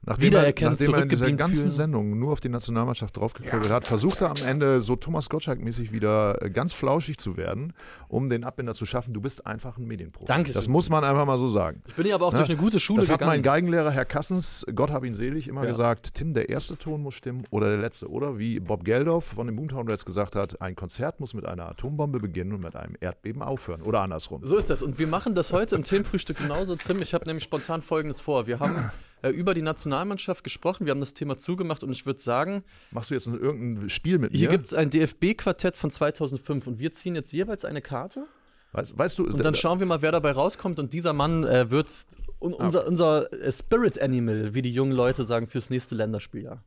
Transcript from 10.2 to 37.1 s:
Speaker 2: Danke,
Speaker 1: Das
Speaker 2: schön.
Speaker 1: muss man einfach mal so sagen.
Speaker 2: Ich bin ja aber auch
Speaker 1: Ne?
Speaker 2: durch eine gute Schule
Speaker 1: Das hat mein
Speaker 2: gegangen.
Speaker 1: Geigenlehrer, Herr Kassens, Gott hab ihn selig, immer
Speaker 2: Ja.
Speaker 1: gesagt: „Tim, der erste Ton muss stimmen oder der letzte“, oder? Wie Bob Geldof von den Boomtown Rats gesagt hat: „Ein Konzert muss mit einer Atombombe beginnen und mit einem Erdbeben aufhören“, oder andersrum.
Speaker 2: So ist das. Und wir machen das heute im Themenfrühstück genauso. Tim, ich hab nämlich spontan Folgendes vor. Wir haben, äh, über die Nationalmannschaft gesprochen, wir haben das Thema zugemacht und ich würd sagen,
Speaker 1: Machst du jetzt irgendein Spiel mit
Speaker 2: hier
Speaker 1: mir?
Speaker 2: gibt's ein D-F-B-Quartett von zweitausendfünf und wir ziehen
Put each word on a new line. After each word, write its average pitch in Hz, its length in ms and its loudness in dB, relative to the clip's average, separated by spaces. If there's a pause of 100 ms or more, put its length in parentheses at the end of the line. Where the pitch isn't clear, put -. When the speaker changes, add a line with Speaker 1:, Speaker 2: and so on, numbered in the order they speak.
Speaker 2:
Danke, 139 260 2
Speaker 1:
Das 104 120 0
Speaker 2:
schön. 120 60 2
Speaker 1:
muss 165 180 4
man 156 140 4
einfach 139 220 4
mal 135 140 2
so 127 100 2
sagen. 92 380 0
Speaker 2:
Ich - 80 -16
bin 165 100 0
ja 208 100 2
aber 175 120 4
auch - 40 4
Speaker 1:
Ne? - 60 2
Speaker 2:
durch 147 140 4
eine 147 80 0
gute 208 200 4
Schule 208 220 2
Speaker 1:
Das - 80 2
hat - 100 4
mein 151 200 4
Speaker 2:
gegangen. 135 40 0
Speaker 1:
Geigenlehrer, 160 480 4
Herr 131 140 0
Kassens, - 600 -2 (100)
Gott 147 160 2
hab 135 120 -2
ihn 120 120 -4
selig, 135 340 -4
immer 135 140 -4
Speaker 2:
Ja. 117 80 0
Speaker 1:
gesagt: 117 420 2
„Tim, 156 200 -2
der 113 140 2
erste - 300 -4
Ton 151 240 -6
muss 139 140 -8
stimmen 127 340 -8
oder 104 180 2
der 104 120 2
letzte“, - 300 -6
oder? 127 280 -4
Wie 107 240 -2
Bob 87 240 -4
Geldof 156 400 2
von 120 220 -6
den 110 100 -4
Boomtown 131 320 -6
Rats 104 160 -2
gesagt 95 320 -4
hat: 90 240 -4
„Ein 92 140 -6
Konzert 117 440 -6
muss 131 140 -10
mit 107 120 -8
einer 87 220 -8
Atombombe 139 520 -4
beginnen 92 340 -4
und 98 80 -6
mit 82 160 -10
einem - 240 -12
Erdbeben 107 400 -6
aufhören“, 104 400 -6
oder 107 200 0
andersrum. 87 440 -6
Speaker 2:
So 156 120 2
ist 208 120 0
das. 139 140 0
Und 139 160 -6
wir 156 80 0
machen 190 280 0
das 175 160 0
heute 196 240 2
im 156 80 0
Themenfrühstück 196 540 0
genauso. 160 400 -2
Tim, 185 240 -2
ich 160 120 -4
hab 175 120 -2
nämlich 160 180 -6
spontan 160 380 -4
Folgendes 151 400 -2
vor. 127 260 0
Wir 120 120 -2
haben, 143 320 0 (320)
äh, 131 80 2
über 180 240 0
die 160 80 -2
Nationalmannschaft 165 800 -4
gesprochen, 180 420 -4
wir 143 60 0
haben 139 80 0
das 139 160 -6
Thema 143 240 -4
zugemacht 175 440 -2
und 135 80 -4
ich - 140 -6
würd 135 160 -2
sagen, 160 420 2 (280)
Speaker 1:
Machst 113 180 -6
du 139 60 0
jetzt 120 100 -2
irgendein 117 640 -2
Spiel 175 300 2
mit 123 120 0
Speaker 2:
hier 156 160 4
Speaker 1:
mir? 175 100 6
Speaker 2:
gibt's - 180 -2
ein 151 160 4
D-F-B-Quartett 175 840 2
von - 140 -2
zweitausendfünf 143 800 -2
und 113 100 -6
wir 156 140 -4
ziehen 175 240 -6